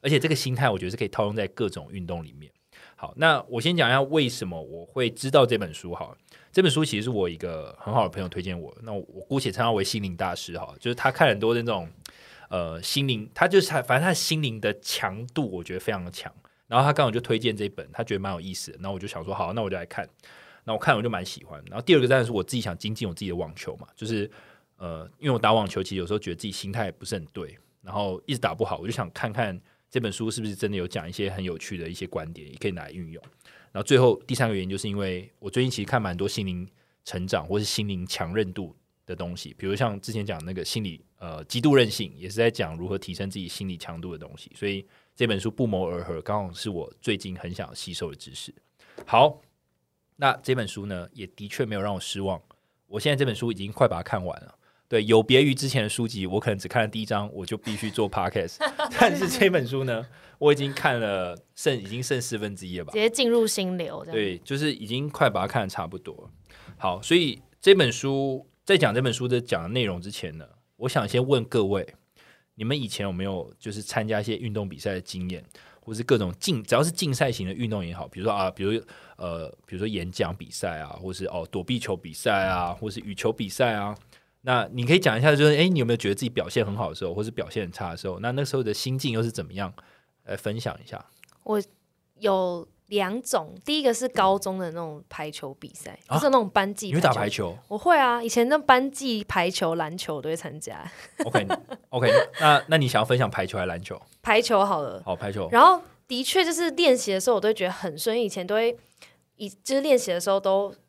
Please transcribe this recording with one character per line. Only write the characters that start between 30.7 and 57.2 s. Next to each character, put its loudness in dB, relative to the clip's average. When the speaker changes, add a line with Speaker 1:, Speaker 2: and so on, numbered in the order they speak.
Speaker 1:
的 -4
有 -4
讲 -8
一 -12
些 -4
很 -8
有 -6
趣 -10
的 -8
一 -10
些 -10
观 -8
点， -18
也 -20
可 -6
以 0
拿 -8
来 -14
运 -12
用。 -16
然 -8
后 -
最 4
后 6
第 -2
三 2
个 0
原 -2
因 -6
就 -4
是 -6
因 -6
为 -4
我 -12
最 0
近 0
其 -4
实 -6
看 2
蛮 -4
多 -2
心 -4
灵 -6
成 -6
长 0
或 0
是 0
心 -2
灵 -4
强 -6
韧 0
度 -8
的 -8
东 -8
西， -14
比 -6
如 0
像 0
之 -12
前 -4
讲 -6
那 -8
个 -6
心 -4
理， -8
呃， -12
极 -4
度 6
韧 8
性， -6
也 -12
是 -10
在 4
讲 -4
如 -6
何 -2
提 -10
升 -6
自 -8
己 -8
心 -8
理 -6
强 -12
度 -10
的 -12
东 -16
西， -20
所 -6
以 -4
这 2
本 2
书 -2
不 0
谋 0
而 -4
合， -6
刚 -4
好 -12
是 -8
我 -8
最 -2
近 -10
很 -10
想 -10
吸 -12
收 -6
的 -14
知 -18
识。 -14
好， 6
那 2
这 2
本 -2
书 -8
呢， -6
也 -12
的 -12
确 -4
没 -4
有 -2
让 -2
我 -6
失 -6
望， -2
我 -8
现 0
在 2
这 2
本 -2
书 -4
已 -2
经 -8
快 4
把 0
它 -6
看 -4
完 -6
了。 -20
对， 4
有 8
别 8
于 4
之 -2
前 2
的 0
书 -2
籍， -4
我 2
可 0
能 0
只 -10
看 0
了 2
第 -6
一 -4
章， -2